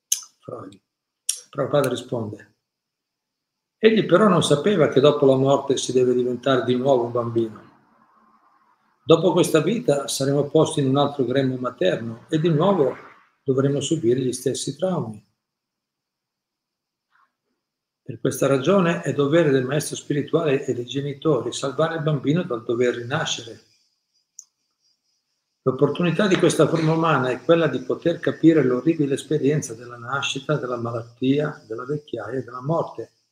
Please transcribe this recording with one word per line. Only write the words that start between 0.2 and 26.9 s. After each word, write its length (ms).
Freud. 380
Prabhupada 400
risponde: 680
"Egli 260
però 240
non 140
sapeva 460
che 120
dopo 240
la 120
morte 420
si 140
deve 220
diventare 500
di 120
nuovo 280
un 80
bambino. 560
Dopo 240
questa 300
vita 440
saremo 440
posti 300
in 80
un 100
altro 260
grembo 320
materno 720
e 100
di 120
nuovo 440
dovremo 380
subire 400
gli 140
stessi 420
traumi. 500
Per 180
questa 260
ragione 540
è 140
dovere 340
del 160
maestro 320
spirituale 680
e 80
dei 100
genitori 720
salvare 400
il 80
bambino 400
dal 220
dover 320
rinascere. 640
L'opportunità 640
di 100
questa 320
forma 240